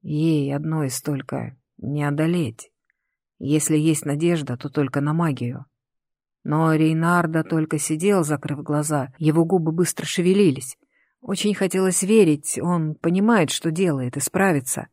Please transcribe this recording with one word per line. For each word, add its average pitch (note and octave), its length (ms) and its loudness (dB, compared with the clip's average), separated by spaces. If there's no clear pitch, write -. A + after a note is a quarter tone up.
Ей D3+ 500 0
одной D3+ 380 -2
столько C3 640 -6
не C#3+ 240 -4
одолеть. D3 720 -2
Если D3+ 380 0
есть D3+ 280 2
надежда, D3 520 -2
то D3 140 -12
только C#3 300 -2
на D3 120 0
магию. B2+ 540 -2
Но D#3+ 300 2
Рейнардо D#3+ 720 2
только D#3 340 -2
сидел, F3 460 0
закрыв D3 380 -4
глаза, D3 560 -2
его D#3 260 4
губы E3 280 2
быстро E3 340 -2
шевелились. F3 720 2
Очень G3+ 340 -2
хотелось F#3+ 480 0
верить, F#3 560 4
он D#3+ 360 0
понимает, F#3+ 560 2
что - 200 -4
делает, D#3 460 -2
и C#3 40 -4
справится. E3+ 720 -2